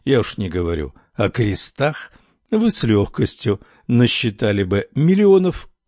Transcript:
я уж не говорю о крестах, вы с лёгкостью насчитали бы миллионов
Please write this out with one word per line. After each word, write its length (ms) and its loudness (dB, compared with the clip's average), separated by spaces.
я 160 2
уж 180 -8
не 100 -6
говорю 460 -4
о 140 -2
крестах, 840 -2
вы 200 2
с 120 -4
лёгкостью 800 0
насчитали 800 0
бы 300 -2
миллионов 720 2